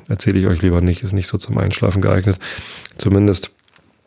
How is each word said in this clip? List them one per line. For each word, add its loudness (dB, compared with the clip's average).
Erzähl 0
ich 2
euch 0
lieber 2
nicht, 0
ist -6
nicht -2
so -4
zum -4
Einschlafen 0
geeignet. 0
Zumindest 2